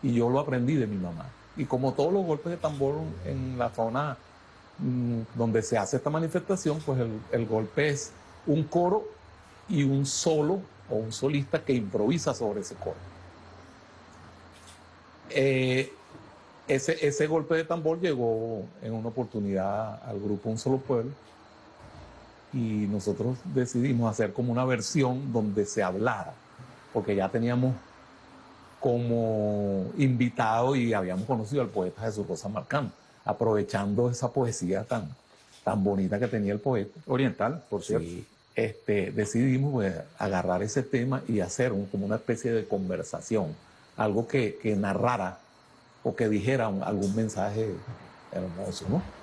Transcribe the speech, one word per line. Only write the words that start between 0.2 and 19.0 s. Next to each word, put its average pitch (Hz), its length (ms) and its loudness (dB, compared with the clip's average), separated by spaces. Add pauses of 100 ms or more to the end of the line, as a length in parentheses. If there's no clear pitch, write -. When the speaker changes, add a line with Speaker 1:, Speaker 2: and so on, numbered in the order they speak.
Speaker 1:
lo 135 100 4
aprendí 135 360 0
de 127 100 2
mi 101 120 -4
mamá. 85 280 -6 (320)
Y 147 80 -2
como 127 280 0
todos 156 200 2
los 196 120 2
golpes 160 260 -2
de 175 60 -6
tambor 147 380 0 (300)
en 131 320 -4
la 120 160 0
zona, 123 440 0 (640)
mm, 120 420 0 (140)
donde 113 280 2
se 117 140 0
hace 101 200 0
esta 147 140 -2
manifestación, 160 760 0
pues 131 140 0
el, 110 200 -2 (120)
el 117 160 2
golpe 110 420 0
es 139 220 -4 (340)
un 156 180 2
coro 180 420 2 (640)
y 151 140 4
un 139 220 4
solo 156 540 2 (300)
o 117 60 -2
un 113 160 -2
solista 143 520 0
que 135 100 2
improvisa 120 600 2
sobre 104 280 -2
ese - 140 -10
coro. - 220 -6 (2250)
Eh, 131 600 2 (760)
ese, 151 380 2
ese 143 220 2
golpe 160 280 2
de 160 80 2
tambor 165 360 0
llegó 113 640 0 (180)
en 113 120 -6
una 113 160 -4